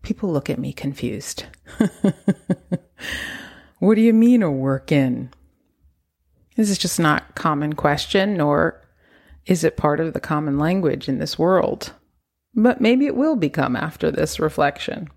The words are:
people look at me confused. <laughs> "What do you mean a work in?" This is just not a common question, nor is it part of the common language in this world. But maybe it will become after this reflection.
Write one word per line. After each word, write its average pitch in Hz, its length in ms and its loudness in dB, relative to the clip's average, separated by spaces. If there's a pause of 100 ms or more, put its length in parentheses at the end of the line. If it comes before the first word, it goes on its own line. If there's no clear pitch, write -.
people 202 280 -4
look 143 180 -4
at 120 100 -4
me 131 120 -6
confused. - 720 -8 (320)
<laughs> - 20 -20 (2000)
"What 208 160 6
do 220 60 4
you 226 120 6
mean 233 300 6
a 160 80 0
work 135 400 -2
in?" 127 400 0 (1200)
This 214 140 2
is 190 80 0
just - 220 -4
not 151 300 2
a - 40 -20
common 151 400 -2
question, 190 640 0
nor 151 500 0 (600)
is 165 160 0
it 160 140 0
part 147 220 0
of 165 140 -4
the - 60 -4
common 151 400 -2
language 170 500 0
in 135 80 -2
this - 220 -6
world. - 540 0 (600)
But 240 260 2
maybe 254 280 4
it - 80 -2
will 302 200 0
become 143 400 0
after 156 360 -4
this - 280 -2
reflection. 147 760 -2